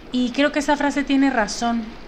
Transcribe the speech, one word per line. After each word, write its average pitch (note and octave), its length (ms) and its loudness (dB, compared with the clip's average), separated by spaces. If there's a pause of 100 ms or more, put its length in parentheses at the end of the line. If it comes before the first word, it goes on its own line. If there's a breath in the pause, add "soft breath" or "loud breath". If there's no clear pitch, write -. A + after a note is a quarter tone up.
(120)
Y B3 180 0
creo C#4+ 220 2
que D4+ 80 0
esa D4 180 2
frase C#4+ 260 0
tiene C#4 280 2
razón, A#3 520 -2 (240)